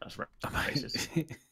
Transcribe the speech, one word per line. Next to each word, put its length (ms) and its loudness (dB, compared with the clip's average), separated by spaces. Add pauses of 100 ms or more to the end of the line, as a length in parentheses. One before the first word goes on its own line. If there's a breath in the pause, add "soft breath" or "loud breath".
That's 160 -10
ra-, 80 0 (180)
racist. 920 2 (140)